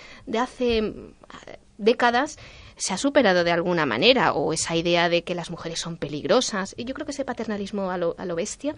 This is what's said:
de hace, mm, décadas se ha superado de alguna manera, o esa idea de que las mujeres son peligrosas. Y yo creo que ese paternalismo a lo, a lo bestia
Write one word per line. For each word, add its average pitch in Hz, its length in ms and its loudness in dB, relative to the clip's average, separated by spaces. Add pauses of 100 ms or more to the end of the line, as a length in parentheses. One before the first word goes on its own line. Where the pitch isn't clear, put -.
(260)
de 220 140 -2
hace, 240 420 0
mm, 110 320 -6 (640)
décadas 240 600 2 (380)
se - 180 -4
ha 185 40 -4
superado 214 480 4
de 170 60 2
alguna 170 340 2
manera, 160 480 4
o 147 180 0
esa 160 240 -2
idea 170 320 2
de 170 160 2
que 180 120 -6
las 170 140 -8
mujeres 160 300 -10
son 170 160 -8
peligrosas. 180 800 -2
Y 240 60 -8
yo 254 100 -8
creo 302 120 -10
que 294 80 -8
ese 269 100 -6
paternalismo 208 640 -6
a 185 80 -4
lo, 170 200 -2
a 196 80 -8
lo 175 100 -6
bestia 214 420 -6